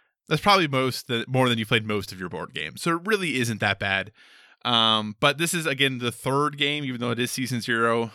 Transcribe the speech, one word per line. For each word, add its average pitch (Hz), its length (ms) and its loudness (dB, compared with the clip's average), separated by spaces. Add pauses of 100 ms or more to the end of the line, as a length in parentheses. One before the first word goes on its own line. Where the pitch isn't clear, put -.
(280)
that's 156 140 0
probably 190 260 6
most 131 400 0
the, 117 200 -2
more 127 220 4
than 117 80 2
you 110 80 -2
played 113 220 2
most 107 240 -4
of 95 80 -14
your 90 100 -8
board 85 240 -10
games. 80 300 -10
So 170 120 2
it 170 100 -4
really 190 340 0
isn't 113 200 -2
that 101 200 0
bad. 98 320 -2 (540)
Um, 110 560 2
but 143 160 4
this 165 160 -2
is, 160 120 -2
again, 135 340 0
the 120 120 -2
third 143 460 -2
game, 147 260 -2
even 127 160 -6
though 120 120 -2
it 117 80 -2
is 120 120 -2
Season 123 300 -4
Zero. 117 540 0